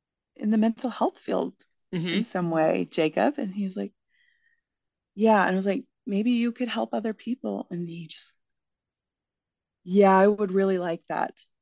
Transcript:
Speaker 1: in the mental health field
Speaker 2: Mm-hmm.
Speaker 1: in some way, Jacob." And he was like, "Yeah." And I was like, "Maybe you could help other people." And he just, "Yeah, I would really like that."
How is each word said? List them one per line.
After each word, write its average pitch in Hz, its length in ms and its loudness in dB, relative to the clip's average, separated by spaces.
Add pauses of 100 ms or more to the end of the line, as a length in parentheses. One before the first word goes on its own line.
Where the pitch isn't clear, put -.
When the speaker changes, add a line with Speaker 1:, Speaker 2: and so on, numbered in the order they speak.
(360)
Speaker 1:
in 214 140 -4
the 220 80 2
mental 226 320 0
health - 280 -2
field - 360 -4 (400)
Speaker 2:
Mm-hmm. 175 240 -2
Speaker 1:
in 226 60 0
some 175 260 -4
way, 160 400 2
Jacob." 185 480 0
And 196 160 -6
he 202 100 -4
was 190 120 -8
like, 202 160 -8 (1200)
"Yeah." 214 280 4
And 185 80 0
I 190 40 0
was 190 100 -2
like, 196 180 -2 (220)
"Maybe 214 260 0
you 233 200 0
could 240 160 -6
help 226 260 -6
other 220 200 -4
people." 214 560 -8
And 175 180 -6
he 165 180 -12
just, - 320 -16 (1500)
"Yeah, 190 320 6
I 190 100 8
would 208 260 0
really 196 260 2
like 170 300 -6
that." - 300 -6 (240)